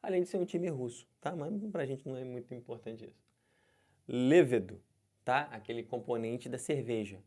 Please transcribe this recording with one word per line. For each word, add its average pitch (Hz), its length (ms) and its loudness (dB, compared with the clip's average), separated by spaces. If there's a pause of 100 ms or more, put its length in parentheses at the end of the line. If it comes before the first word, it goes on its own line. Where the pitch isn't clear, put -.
Além 185 220 2
de 175 60 -2
ser - 80 -4
um 180 80 2
time 180 240 -2
russo, 127 380 -6 (120)
tá? - 160 -4
Mas 156 180 -4 (180)
pra 165 140 -2
gente 135 220 -6
não 135 80 -6
é 127 80 -8
muito 123 300 -8
importante 113 520 -10
isso. - 220 -20 (800)
Levedo, 123 720 6 (420)
tá? 127 180 2 (100)
Aquele 117 320 -8
componente 117 640 -4
da 127 100 -6
cerveja. 113 680 -2